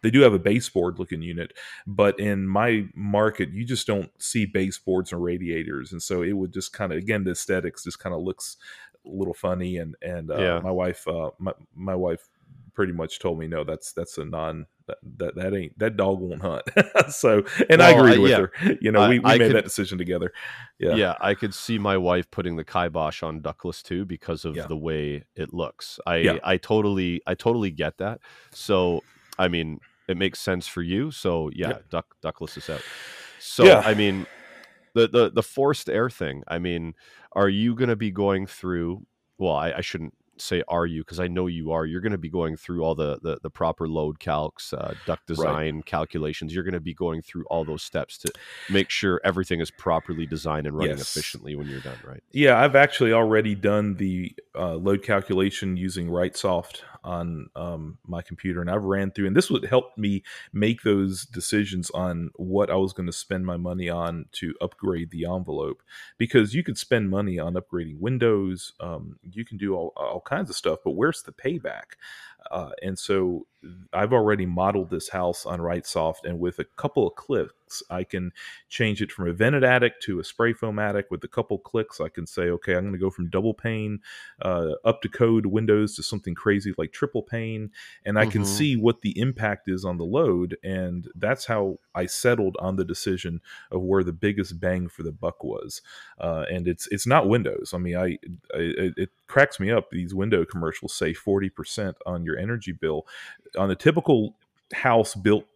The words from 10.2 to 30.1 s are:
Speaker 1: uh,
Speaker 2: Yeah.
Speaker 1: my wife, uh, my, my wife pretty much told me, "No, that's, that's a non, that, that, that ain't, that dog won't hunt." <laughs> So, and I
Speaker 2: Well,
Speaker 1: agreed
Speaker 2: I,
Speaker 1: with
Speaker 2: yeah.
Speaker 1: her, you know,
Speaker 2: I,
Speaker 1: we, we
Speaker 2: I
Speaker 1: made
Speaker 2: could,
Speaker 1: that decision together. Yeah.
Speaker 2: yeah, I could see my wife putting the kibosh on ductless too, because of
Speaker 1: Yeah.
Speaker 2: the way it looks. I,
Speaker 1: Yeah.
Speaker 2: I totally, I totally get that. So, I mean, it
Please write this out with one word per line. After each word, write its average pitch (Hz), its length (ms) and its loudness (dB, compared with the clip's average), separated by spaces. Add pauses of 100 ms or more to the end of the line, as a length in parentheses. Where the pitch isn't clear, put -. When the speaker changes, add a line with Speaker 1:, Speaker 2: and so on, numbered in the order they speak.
Speaker 1:
uh, 76 60 -2
Speaker 2:
Yeah. 87 220 2
Speaker 1:
my 95 120 -4
wife, 90 360 -2
uh, 80 320 -4
my, 92 140 -4 (200)
my 92 220 -6
wife 90 320 -2 (460)
pretty 95 180 0
much 82 280 -6
told 85 200 -2
me, 80 80 -6
"No, 80 160 -4
that's, 76 280 -8
that's - 260 -8
a 76 80 -8
non, 80 400 -6 (220)
that, - 100 -8 (200)
that, - 180 -6
that 95 180 -4
ain't, 87 240 -6
that 110 180 0
dog 95 240 2
won't 87 220 -6
hunt." 85 220 -4 (120)
<laughs> 202 340 4
So, 107 340 6 (260)
and 160 140 10
I 175 80 12
Speaker 2:
Well, 139 140 12
Speaker 1:
agreed 113 100 12
Speaker 2:
I, - 20 8
Speaker 1:
with 98 140 10
Speaker 2:
yeah. 110 60 8
Speaker 1:
her, 120 440 2
you 107 100 4
know, 107 100 8
Speaker 2:
I, 104 80 8
Speaker 1:
we, 123 100 8
we - 60 0
Speaker 2:
I 113 120 10
Speaker 1:
made 117 120 8
Speaker 2:
could, 101 80 6
Speaker 1:
that - 60 4
decision 95 360 -4
together. 90 340 -2 (460)
Yeah. - 160 2
Speaker 2:
yeah, 95 260 4
I 101 140 2
could 101 180 -4
see - 240 -4
my 101 200 2
wife 90 340 2
putting 87 240 -4
the 80 80 -6
kibosh 82 580 -2
on 78 200 -6
ductless 76 420 -8
too, 95 220 -4
because 85 380 -8
of 78 120 -6
Speaker 1:
Yeah. 76 100 -8
Speaker 2:
the 78 120 -6
way 76 480 -4 (100)
it - 180 -8
looks. - 540 -8
I, 85 100 2
Speaker 1:
Yeah. 85 260 2
Speaker 2:
I 95 140 2
totally, 95 680 0
I 90 80 0
totally 117 340 0
get 78 300 -4
that. 101 220 -6 (300)
So, 90 520 2 (340)
I 92 120 4
mean, 80 300 -2 (280)
it 92 100 -2